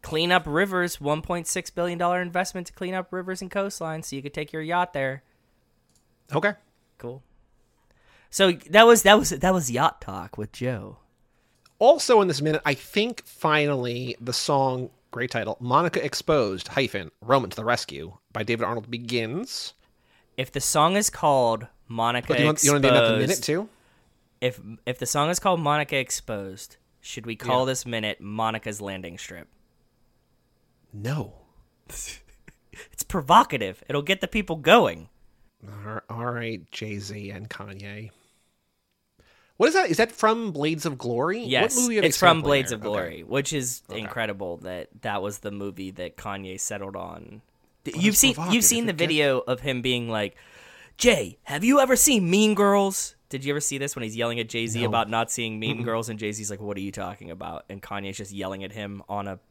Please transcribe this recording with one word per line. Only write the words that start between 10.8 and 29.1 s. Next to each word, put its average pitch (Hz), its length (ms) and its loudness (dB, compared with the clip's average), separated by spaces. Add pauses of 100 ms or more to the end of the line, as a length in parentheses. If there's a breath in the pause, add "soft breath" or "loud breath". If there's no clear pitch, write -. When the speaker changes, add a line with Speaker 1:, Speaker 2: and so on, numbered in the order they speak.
Speaker 2:
Also 254 400 8
in 196 80 4
this 143 140 -2
minute, 151 240 0
I 147 80 2
think 214 520 -4
finally 131 920 -2
the 120 140 -6
song, 131 560 0 (220)
great 123 200 -4
title, 110 300 -4
Monica 139 420 2
Exposed, 120 640 -2
hyphen, 101 440 -4 (100)
Roman 120 280 2
to - 60 -12
the 113 80 -10
Rescue 98 480 -4 (220)
by 110 100 -4
David 113 220 -2
Arnold 117 260 -6
begins. 120 840 -6 (640)
Speaker 1:
If 127 160 -6
the 143 80 -6
song 160 380 2
is 208 120 0
called 120 580 2 (200)
Monica 117 460 -2
Speaker 2:
What, 123 80 2
you 120 40 4
want, 151 160 2
you 143 100 4
wanna 143 100 4
name 131 120 6
that 120 60 8
the 117 60 6 (160)
Speaker 1:
Exposed, 131 80 0
Speaker 2:
minute 131 140 -2
too? 185 260 -2 (720 soft breath)
Speaker 1:
if, 123 180 -4 (260)
if 123 140 -6
the 123 60 -6
song 147 240 0
is 180 100 -2
called 180 220 0
Monica 147 360 0
Exposed, 101 800 -8 (240)
should - 260 -14
we 113 120 -8
call 127 240 2
Speaker 2:
Yeah. 131 100 2
Speaker 1:
this 123 140 -4
minute 110 340 -4
Monica's 110 600 -4
Landing 92 360 -10